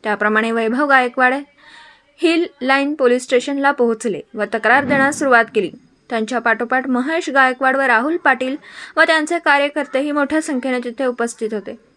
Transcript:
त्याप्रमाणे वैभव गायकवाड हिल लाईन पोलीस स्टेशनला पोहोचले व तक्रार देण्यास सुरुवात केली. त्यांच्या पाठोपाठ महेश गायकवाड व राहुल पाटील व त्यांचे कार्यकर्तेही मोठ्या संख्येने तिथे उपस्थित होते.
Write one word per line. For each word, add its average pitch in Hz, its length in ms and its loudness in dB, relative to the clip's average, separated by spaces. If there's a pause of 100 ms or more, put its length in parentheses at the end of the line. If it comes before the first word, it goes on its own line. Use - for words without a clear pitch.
त्याप्रमाणे 214 480 0
वैभव 233 380 0
गायकवाड 254 440 2 (840)
हिल 339 280 2 (140)
लाईन 277 320 0
पोलीस 254 300 2
स्टेशनला 277 480 0
पोहोचले 233 500 -2 (120)
व 214 100 -4 (100)
तक्रार 233 300 2
देण्यास 277 360 0
सुरुवात 247 260 4 (100)
केली. 196 160 0 (380)
त्यांच्या 226 300 -4
पाठोपाठ 240 480 -2
महेश 285 420 -2
गायकवाड 262 480 2
व 277 40 0
राहुल 262 360 2
पाटील 262 380 0 (420)
व 311 100 6
त्यांचे 320 320 0
कार्यकर्तेही 285 720 0
मोठ्या 294 300 0
संख्येने 254 420 -4
तिथे 247 220 -6
उपस्थित 233 480 -4
होते. 208 220 -8 (220)